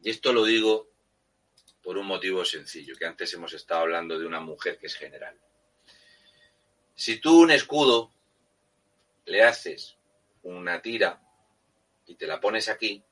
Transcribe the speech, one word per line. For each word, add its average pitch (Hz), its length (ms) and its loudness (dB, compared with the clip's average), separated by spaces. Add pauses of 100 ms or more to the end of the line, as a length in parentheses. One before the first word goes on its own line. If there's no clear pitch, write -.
Y 104 80 -6
esto 120 240 0
lo 113 120 4
digo 110 440 2 (920)
por 90 160 -8
un 98 80 -6
motivo 95 400 -4
sencillo, 80 500 -10
que 82 100 -10
antes 85 280 -8
hemos 85 200 -12
estado 82 280 -4
hablando 82 360 -4
de 82 80 -6
una 82 140 -8
mujer 82 380 -8
que 80 100 -16
es - 80 -12
general. - 420 -16 (1600)
Si - 220 -6
tú 165 240 8
un 165 100 8
escudo 135 600 2 (1120)
le 104 180 2
haces - 540 -2 (460)
una 90 380 -8
tira 107 400 -2 (840)
y 87 100 -20
te 82 120 -10
la 78 120 -6
pones 107 300 -4
aquí 104 420 -6